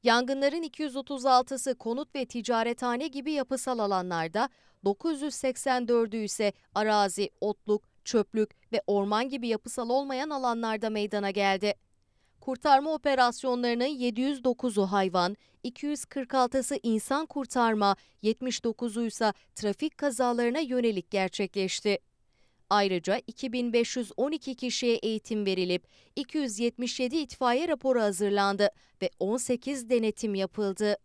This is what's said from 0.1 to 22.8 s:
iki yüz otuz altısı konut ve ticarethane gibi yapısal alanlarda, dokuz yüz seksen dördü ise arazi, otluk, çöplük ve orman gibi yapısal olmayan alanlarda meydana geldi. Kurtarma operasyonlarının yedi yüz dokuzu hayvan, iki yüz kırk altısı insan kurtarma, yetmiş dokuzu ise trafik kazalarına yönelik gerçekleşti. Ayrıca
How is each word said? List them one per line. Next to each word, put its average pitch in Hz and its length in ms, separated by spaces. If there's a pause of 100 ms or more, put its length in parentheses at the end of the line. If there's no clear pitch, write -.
iki 302 220
yüz 262 120
otuz 262 300
altısı 254 500
konut 247 400
ve 262 100
ticarethane 240 800
gibi 277 240
yapısal 262 480
alanlarda, 180 680 (360)
dokuz 269 360
yüz 294 120
seksen 254 540
dördü 226 300
ise 208 360 (220)
arazi, 208 540 (120)
otluk, 208 420 (220)
çöplük - 680
ve 220 140
orman 208 420
gibi 247 180
yapısal 226 420
olmayan 277 400
alanlarda 233 600
meydana 208 420
geldi. 196 420 (680)
Kurtarma 277 540
operasyonlarının 247 920
yedi 247 360
yüz 269 220
dokuzu 214 420
hayvan, 185 520 (260)
iki 247 220
yüz 294 200
kırk 269 280
altısı 262 500
insan 233 420
kurtarma, 226 680 (260)
yetmiş 233 420
dokuzu 233 400
ise 214 300 (220)
trafik 214 420
kazalarına 247 640
yönelik 240 520
gerçekleşti. 196 840 (720)
Ayrıca 196 580